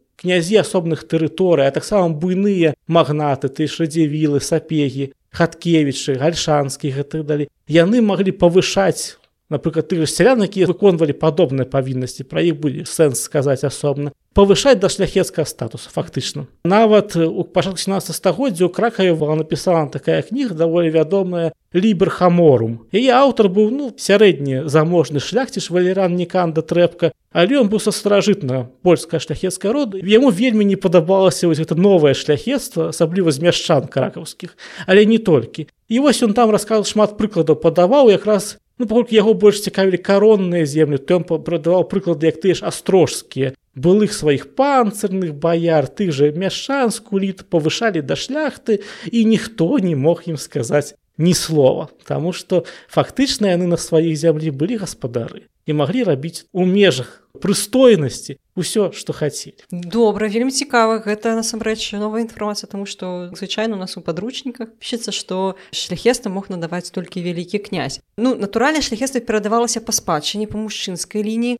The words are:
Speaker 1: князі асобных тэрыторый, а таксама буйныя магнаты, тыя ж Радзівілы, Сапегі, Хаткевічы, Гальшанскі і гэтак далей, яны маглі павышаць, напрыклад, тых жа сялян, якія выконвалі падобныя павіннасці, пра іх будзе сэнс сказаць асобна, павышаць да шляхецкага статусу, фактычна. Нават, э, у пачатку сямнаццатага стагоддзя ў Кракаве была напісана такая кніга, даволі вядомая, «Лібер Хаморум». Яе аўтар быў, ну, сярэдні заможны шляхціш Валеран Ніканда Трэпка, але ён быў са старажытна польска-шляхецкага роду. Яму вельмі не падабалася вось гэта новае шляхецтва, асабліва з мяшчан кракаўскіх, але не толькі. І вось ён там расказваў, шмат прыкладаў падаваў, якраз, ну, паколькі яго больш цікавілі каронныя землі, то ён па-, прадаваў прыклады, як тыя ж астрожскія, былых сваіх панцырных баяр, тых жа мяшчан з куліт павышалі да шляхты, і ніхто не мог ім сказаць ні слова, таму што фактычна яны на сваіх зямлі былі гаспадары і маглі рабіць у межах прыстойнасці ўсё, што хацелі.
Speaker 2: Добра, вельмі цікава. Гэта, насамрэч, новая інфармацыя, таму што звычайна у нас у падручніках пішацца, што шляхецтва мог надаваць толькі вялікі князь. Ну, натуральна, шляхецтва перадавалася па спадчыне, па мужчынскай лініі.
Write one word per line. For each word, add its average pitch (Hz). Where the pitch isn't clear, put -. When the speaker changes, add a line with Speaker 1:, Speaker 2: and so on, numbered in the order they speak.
Speaker 1:
князі 180
асобных 165
тэрыторый, 160
а 139
таксама 175
буйныя 180
магнаты, 151
тыя 147
ж -
Радзівілы, 151
Сапегі, 143
Хаткевічы, 156
Гальшанскі 147
і 131
гэтак 147
далей, 147
яны 170
маглі 190
павышаць, 180
напрыклад, 151
тых 165
жа 147
сялян, 233
якія 190
выконвалі 175
падобныя 147
павіннасці, 131
пра 160
іх 165
будзе 147
сэнс 147
сказаць 139
асобна, 143
павышаць 202
да 185
шляхецкага 180
статусу, -
фактычна. -
Нават, 208
э, 165
у 185
пачатку 175
сямнаццатага -
стагоддзя 185
ў 170
Кракаве 185
была 156
напісана 156
такая 156
кніга, 240
даволі 165
вядомая, 170
«Лібер 185
Хаморум». 147
Яе 247
аўтар 247
быў, 208
ну, 269
сярэдні 156
заможны 156
шляхціш 196
Валеран 180
Ніканда 175
Трэпка, 165
але 185
ён 202
быў 214
са 214
старажытна 196
польска-шляхецкага 180
роду. 247
Яму 214
вельмі 214
не 196
падабалася 185
вось 156
гэта 160
новае 170
шляхецтва, 165
асабліва 170
з 135
мяшчан 160
кракаўскіх, -
але 202
не 226
толькі. 156
І 226
вось 277
ён 214
там 226
расказваў, 208
шмат 208
прыкладаў 160
падаваў, 180
якраз, 208
ну, 247
паколькі 226
яго 214
больш 202
цікавілі 190
каронныя 190
землі, 147
то 175
ён 170
па-, 160
прадаваў 170
прыклады, 165
як 160
тыя 185
ж -
астрожскія, 143
былых 185
сваіх 151
панцырных 202
баяр, 165
тых 185
жа 147
мяшчан 226
з 202
куліт 196
павышалі 170
да 139
шляхты, 262
і 226
ніхто 214
не 185
мог 151
ім 160
сказаць 143
ні 170
слова, 151
таму 143
што -
фактычна 208
яны 175
на 170
сваіх 160
зямлі 156
былі 180
гаспадары -
і 151
маглі 151
рабіць 151
у 185
межах 180
прыстойнасці 196
ўсё, 185
што -
хацелі. -
Speaker 2:
Добра, 208
вельмі 233
цікава. 240
Гэта, 226
насамрэч, 220
новая 214
інфармацыя, 208
таму 196
што 180
звычайна 208
у -
нас 185
у 175
падручніках 226
пішацца, 233
што 190
шляхецтва 226
мог 196
надаваць 175
толькі 180
вялікі 175
князь. 139
Ну, 240
натуральна, 254
шляхецтва 247
перадавалася 226
па 226
спадчыне, 202
па 214
мужчынскай 208
лініі. 233